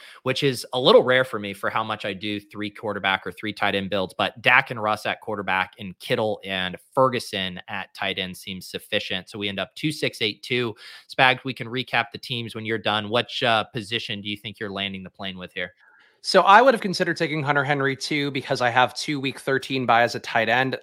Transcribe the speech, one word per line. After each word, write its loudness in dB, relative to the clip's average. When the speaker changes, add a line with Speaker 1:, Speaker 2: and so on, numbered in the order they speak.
Speaker 1:
which 0
is 0
a 0
little 10
rare 4
for -4
me -6
for -6
how 0
much -4
I -4
do -4
three -8
quarterback -2
or -6
three -6
tight 0
end -2
builds. -2
But -2
Dak 6
and -6
Russ 0
at -4
quarterback -4
and -12
Kittle -2
and -4
Ferguson 0
at -10
tight -4
end -6
seems -12
sufficient. -6
So -12
we -2
end -6
up -8
two -4
six -6
eight -4
two. -2
Spags, 2
we -4
can -10
recap -2
the -12
teams -8
when -8
you're -2
done. -2
Which, -2
uh, 2
position -6
do -8
you -6
think -14
you're -8
landing -6
the -16
plane -10
with -12
here? -8
Speaker 2:
So 4
I 10
would 8
have -4
considered -2
taking -2
Hunter 2
Henry 0
too, -2
because -4
I 2
have 4
two -6
week -6
thirteen -2
bye 6
as 0
a -8
tight 0
end. 2